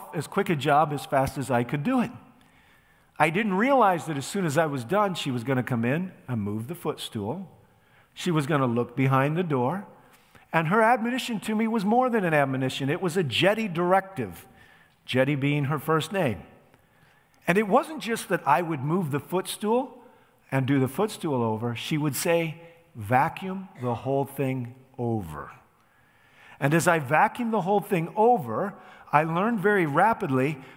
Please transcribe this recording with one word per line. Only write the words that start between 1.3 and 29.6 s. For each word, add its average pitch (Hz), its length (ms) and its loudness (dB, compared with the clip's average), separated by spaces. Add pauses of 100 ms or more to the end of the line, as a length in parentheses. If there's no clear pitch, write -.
as 135 140 -2
I 123 140 2
could 143 180 -4
do 254 160 0
it. - 120 -2 (1080)
I 156 100 4
didn't 196 260 0
realize 208 500 4
that 151 120 -4
as 135 80 -6
soon 202 200 -2
as 143 120 0
I 165 80 4
was 143 180 -4
done, 190 300 0
she 151 180 -6
was 123 120 -4
gonna 127 200 0
come 117 220 -2
in 170 280 -2 (140)
and 120 140 -2
move 107 260 -4
the 165 80 -8
footstool. 147 720 -6 (680)
She - 180 -4
was 151 160 2
gonna 143 180 2
look 120 300 0
behind 135 420 2
the 185 60 0
door. 151 420 -2 (680)
And 160 180 2
her 220 120 4
admonition 240 600 2
to 214 140 -2
me 220 120 2
was 220 180 0
more 247 240 4
than 226 140 0
an 165 100 0
admonition. 135 560 2
It 170 120 0
was 175 160 -2
a 196 60 2
Jetty 196 440 2
directive, 175 800 -2 (580)
Jetty 131 300 2
being 143 300 0
her 143 140 -2
first 156 320 0
name. 147 320 -2 (1040)
And 170 100 2
it 220 100 0
wasn't 269 340 0
just 214 280 -6
that 175 180 0
I 151 140 4
would 160 220 -4
move 160 280 0
the 143 80 0
footstool 226 840 -4 (500)
and 135 140 0
do 139 140 2
the 131 80 2
footstool 160 560 -2
over. 117 320 -2
She 151 220 -4
would 147 180 -2
say, 170 460 0 (340)
"Vacuum 165 720 -2 (120)
the 123 140 -2
whole 135 300 -2
thing 131 500 -4 (220)
over." 90 540 -4 (1080)
And 139 140 2
as 165 140 4
I 170 120 4
vacuumed 190 520 2
the 220 100 2
whole 196 180 2
thing 175 360 -2
over, 190 600 2 (360)
I 147 120 4
learned 190 360 -2
very 196 260 2